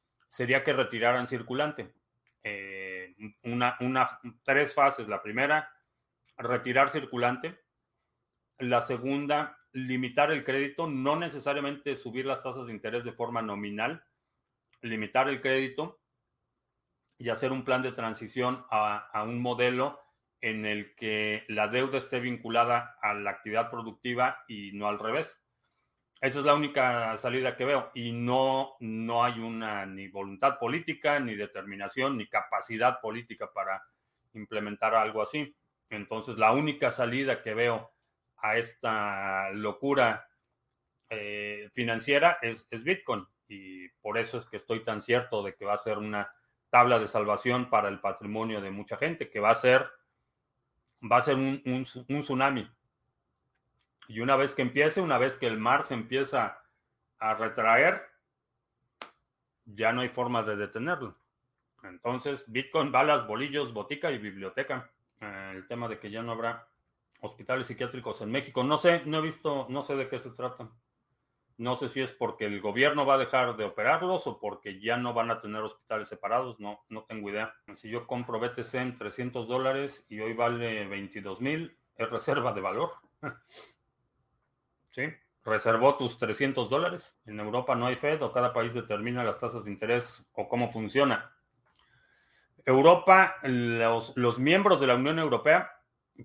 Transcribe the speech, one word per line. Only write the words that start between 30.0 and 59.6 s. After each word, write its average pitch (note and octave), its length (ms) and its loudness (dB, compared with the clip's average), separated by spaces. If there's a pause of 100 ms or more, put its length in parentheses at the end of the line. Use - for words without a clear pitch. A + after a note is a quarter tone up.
voluntad G2 500 0
política, D3 640 0
ni A#2+ 140 -4
determinación, G2+ 840 -4
ni G#2+ 100 -8
capacidad A2+ 720 0
política A2+ 520 -8
para F#2+ 300 -6 (500)
implementar G#2+ 600 -2
algo A2 260 2
así. C#3+ 340 -4 (360)
Entonces, G#2+ 480 -8
la A2 140 8
única D3 380 2
salida B2 520 0
que A2 100 -6
veo A#2 400 0 (460)
a A2 180 0
esta G2+ 920 -2
locura, G#2+ 800 0 (840)
eh, G#2 640 -8
financiera C3+ 640 4
es, A2+ 300 -6
es A#2 120 -10
Bitcoin C3 440 -4 (220)
y F#2+ 400 -16 (120)
por G#2+ 160 -6
eso A#2 220 -2
es A2+ 80 -10
que - 100 -10
estoy A2+ 280 -6
tan G#2+ 180 -4
cierto A#2+ 400 0
de G2 120 -8
que - 100 -16
va G2+ 100 0
a G#2 40 0
ser G#2+ 200 -4
una G#2 340 -6 (380)
tabla B2 280 8
de G#2+ 100 0
salvación A#2+ 600 0
para G#2 200 4
el G2+ 120 -6
patrimonio G#2+ 600 -4
de G2 100 -8
mucha G2+ 260 -10
gente, D#3+ 320 -4
que - 100 -8
va G#2 120 6
a A#2 40 8
ser, B2+ 320 6 (1120)
va A#2 180 4
a - 20 8
ser C#3+ 140 4
un, C3+ 320 0
un, B2+ 200 -2 (220)
un C#3+ 140 -2
tsunami. C3+ 460 0 (1400)
Y A2 120 -8
una C3 160 4
vez C3+ 180 2
que - 80 0
empiece, C#3+ 380 2
una D3+ 180 2
vez B2+ 180 2
que B2+ 120 -2
el A2 100 -2
mar B2 240 4
se C3+ 120 -6
empieza B2 680 -2 (560)
a A2 160 0
retraer, A#2 680 4 (1600)